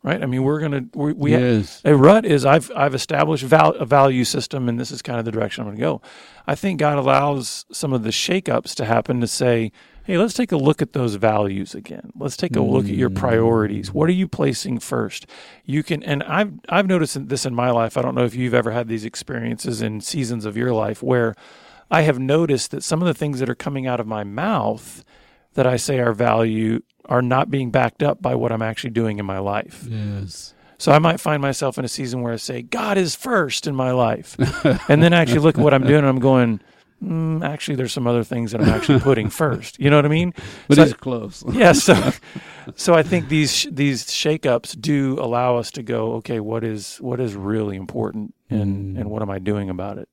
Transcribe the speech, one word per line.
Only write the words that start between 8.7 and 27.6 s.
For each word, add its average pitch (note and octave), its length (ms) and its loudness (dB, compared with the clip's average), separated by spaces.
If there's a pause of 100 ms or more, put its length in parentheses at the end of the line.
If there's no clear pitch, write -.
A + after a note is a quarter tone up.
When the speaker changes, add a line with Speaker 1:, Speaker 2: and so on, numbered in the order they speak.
Speaker 1:
to A#2+ 80 -4
happen A#2 360 0
to A#2 60 0
say, A#2 460 0 (320)
"Hey, F#3+ 120 -4
let's G3+ 160 0
take B3 200 -2
a E3 40 0
look C#3+ 240 2
at C#3+ 140 -4
those A#2+ 220 -2
values G2+ 580 0
again. - 440 -16
Let's C#3+ 200 -8
take E3+ 180 -2
a C#3 60 2
look B2+ 240 0
at G2+ 80 -4
your A#2+ 160 0
Speaker 2:
Mm. F#2+ 60 -6
Speaker 1:
priorities. A2 760 2
What D3+ 160 2
are F3+ 60 2
you F#3 140 0
placing B2+ 500 -2
first?" - 480 -6 (400)
You D3 160 -2
can, D3+ 220 -4
and C#3+ 180 -4
I've, G3 300 -2 (180)
I've F#3+ 160 2
noticed F3 300 0
in, C3+ 100 -8
this B2+ 180 -4
in B2+ 100 -4
my B2 160 2
life. A#2 280 0
I B2 40 0
don't B2+ 120 -2
know B2 100 2
if A2+ 100 -2
you've B2 200 -2
ever A#2 160 2
had A#2 180 -4
these A2 160 -6
experiences A#2 800 -8
in G#2+ 180 -6
seasons A#2+ 460 -6
of G#2+ 100 -6
your B2 160 0
life G#2+ 300 -2
where A#2+ 320 0 (560)
I D#3+ 120 4
have D3+ 160 2
noticed C#3+ 520 0
that A#2+ 140 -8
some E3 180 -2
of F3+ 60 2
the D#3+ 60 0
things C#3+ 260 -4
that B2+ 100 -2
are B2 40 -2
coming C3+ 320 -6
out B2 140 -2
of G#2+ 60 -4
my G#2+ 180 -6
mouth A2+ 800 -4 (500)
that C3 120 2
I B2+ 100 2
say C3+ 220 -2
are A#2+ 160 2
value A2 680 0 (260)
are B2 160 2
not B2+ 280 0
being C3 200 -2